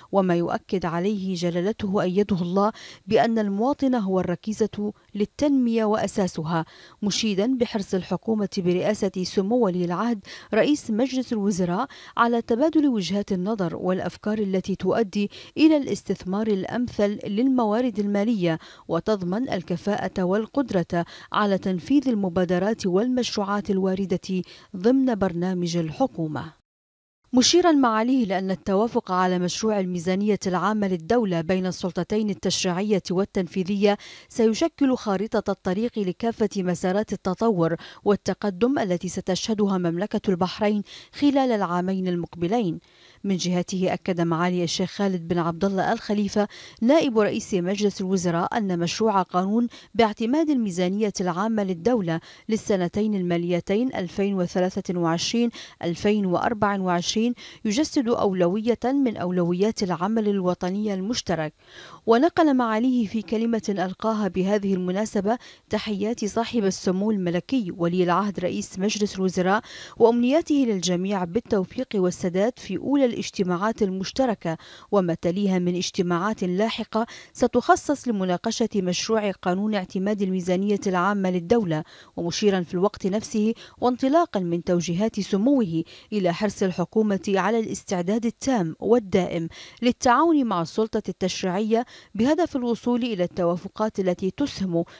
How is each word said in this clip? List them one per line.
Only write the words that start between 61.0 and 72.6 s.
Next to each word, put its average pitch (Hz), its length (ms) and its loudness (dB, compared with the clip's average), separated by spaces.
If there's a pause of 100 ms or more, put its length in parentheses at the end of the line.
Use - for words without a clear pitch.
ونقل 285 480 6
معاليه 240 540 2
في 220 140 -2
كلمة 226 480 0
ألقاها 202 580 -2
بهذه 196 460 0
المناسبة 196 640 0 (320)
تحيات 214 560 -2
صاحب 226 380 -2
السمو 196 480 0
الملكي 180 640 -2
ولي 175 260 2
العهد 180 360 0
رئيس 190 400 -4
مجلس 208 360 -2
الوزراء 190 460 0 (360)
وأمنياته 254 680 4
للجميع 180 560 -2
بالتوفيق 196 720 -2
والسداد 185 640 0
في - 180 -8